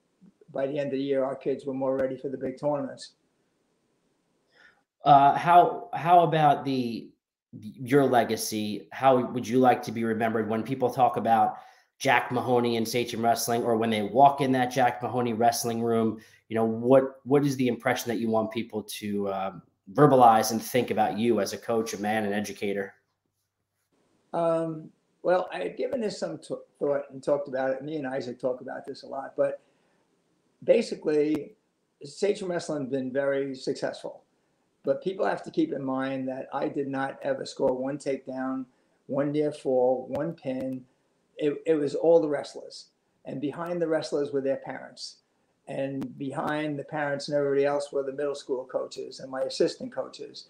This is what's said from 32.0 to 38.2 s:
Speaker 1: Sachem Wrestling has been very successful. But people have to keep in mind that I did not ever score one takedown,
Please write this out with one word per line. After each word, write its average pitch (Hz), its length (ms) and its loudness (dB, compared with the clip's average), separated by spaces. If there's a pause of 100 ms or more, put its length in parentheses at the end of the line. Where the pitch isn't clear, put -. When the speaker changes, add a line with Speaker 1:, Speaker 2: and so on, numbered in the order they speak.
Speaker 1:
Sachem 196 460 -2
Wrestling 147 320 -4
has 123 80 -6
been 131 220 -4
very 139 420 0
successful. - 720 -8 (600)
But 135 180 -2
people 190 240 -2
have 175 160 -2
to 165 80 -14
keep 160 220 0
in 139 120 -6
mind 131 440 -4
that 131 240 -8
I 147 160 -4
did 143 200 -4
not 135 320 -6
ever 135 240 -4
score 131 300 -2
one 135 240 -4
takedown, 131 680 -6 (420)